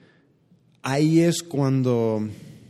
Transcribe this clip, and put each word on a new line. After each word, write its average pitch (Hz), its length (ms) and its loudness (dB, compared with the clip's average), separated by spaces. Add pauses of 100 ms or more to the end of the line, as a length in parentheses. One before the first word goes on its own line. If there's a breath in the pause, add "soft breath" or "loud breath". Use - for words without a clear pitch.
(840 soft breath)
ahí 156 360 2
es 170 240 2
cuando 123 840 0 (440 loud breath)